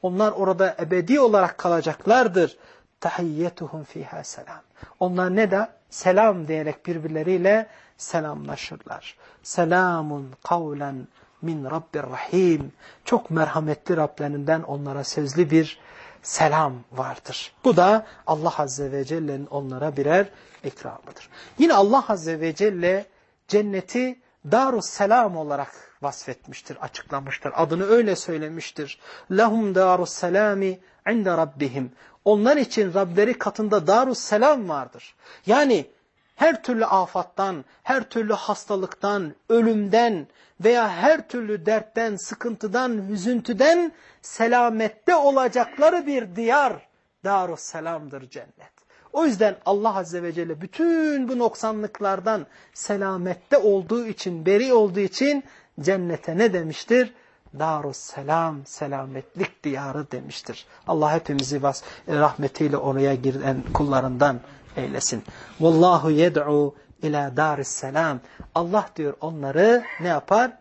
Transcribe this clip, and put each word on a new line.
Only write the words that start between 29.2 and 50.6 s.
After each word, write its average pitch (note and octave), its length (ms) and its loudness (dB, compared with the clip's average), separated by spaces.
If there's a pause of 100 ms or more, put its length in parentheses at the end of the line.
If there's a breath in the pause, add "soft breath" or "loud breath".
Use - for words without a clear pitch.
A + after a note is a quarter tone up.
"Lehum G#3 440 2
Darus F3+ 380 2
Selami F#3+ 680 0 (320 soft breath)
inde G#3+ 200 0
Rabbihim." C#3+ 600 -4 (320 soft breath)
Onlar G#3+ 320 4
için G#3 380 -2
Rableri G3 440 2
katında G#3 480 -2
Darus A#3+ 320 2
Selam A#3 500 2
vardır. C3+ 460 -10 (320 loud breath)
Yani A#3 400 4 (500)
her D#4 260 2
türlü A3+ 240 0
afattan, F#3 800 -2 (180 soft breath)
her C4 200 -2
türlü G#3+ 300 -4
hastalıktan, G3 1000 -4 (140)
ölümden A3 800 2 (340 soft breath)
veya A3+ 280 4
her A#3 400 2
türlü G#3+ 380 -6
dertten, A3 500 -2
sıkıntıdan, A3 920 -6
hüzüntüden B3 840 2 (300 soft breath)
selamette A#3 920 0
olacakları C#4 920 4
bir A#3 300 -4
diyar A#3+ 520 0 (360)
Darusselam'dır D#3+ 1040 -4
cennet. - 420 -20 (400 soft breath)
O D#4+ 140 2
yüzden G3+ 300 2 (100)
Allah G3+ 300 2
Azze F3 260 -6
ve E3+ 100 -6
Celle E3 280 -6